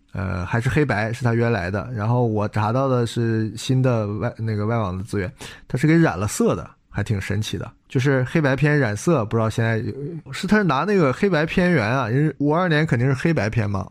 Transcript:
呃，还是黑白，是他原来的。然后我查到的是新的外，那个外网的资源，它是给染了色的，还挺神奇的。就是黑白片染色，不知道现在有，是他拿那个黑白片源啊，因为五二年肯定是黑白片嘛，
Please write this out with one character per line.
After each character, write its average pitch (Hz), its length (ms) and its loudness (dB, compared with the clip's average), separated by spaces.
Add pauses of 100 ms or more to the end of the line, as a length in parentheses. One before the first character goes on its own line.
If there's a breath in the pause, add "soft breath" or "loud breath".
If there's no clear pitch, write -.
(120)
呃， 92 320 -4
还 117 160 -2
是 120 80 -2
黑 151 160 2
白， 110 280 -2
是 120 120 -6
他 120 80 2
原 117 180 2
来 90 200 -2
的。 98 240 -4
然 107 120 -4
后 123 200 2
我 107 220 0
查 107 240 0
到 135 160 0
的 123 180 2
是 113 500 -2
新 131 240 0
的 120 340 2
外， 107 220 -4
那 110 180 -4
个 104 120 -2
外 113 100 0
网 92 220 -2
的 95 40 -8
资 104 160 -4
源， 90 140 -4 (340 loud breath)
它 - 120 -4
是 143 80 2
给 160 100 6
染 147 220 4
了 101 80 0
色 185 280 2
的， 80 140 -6 (220)
还 - 120 -4
挺 101 160 0
神 95 220 -2
奇 101 160 -4
的。 82 160 -10 (160)
就 - 100 -2
是 131 260 2
黑 127 140 -2
白 139 160 2
片 147 240 2
染 113 160 2
色， 135 300 0
不 104 100 -4
知 113 60 2
道 110 80 2
现 117 160 0
在 113 140 0
有， 139 520 -8
是 135 160 -6
他 214 140 4
拿 151 240 2
那 208 100 0
个 165 160 4
黑 202 200 0
白 160 160 2
片 180 260 2
源 117 160 2
啊， 123 220 0
因 131 120 2
为 156 140 0
五 147 180 0
二 180 140 0
年 151 160 2
肯 131 140 0
定 123 100 2
是 139 60 2
黑 165 180 -2
白 113 160 0
片 110 220 -2
嘛， 98 200 -4